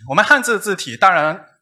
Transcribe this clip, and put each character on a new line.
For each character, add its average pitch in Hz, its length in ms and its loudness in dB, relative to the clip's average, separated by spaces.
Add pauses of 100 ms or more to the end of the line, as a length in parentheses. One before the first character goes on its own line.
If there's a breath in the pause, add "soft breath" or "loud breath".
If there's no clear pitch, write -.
我 135 60 -6
们 202 100 2
汉 285 180 4
字 240 120 -2
的 202 40 -2
字 190 180 -6
体， 120 200 -10
当 190 160 4
然 156 320 -2 (180)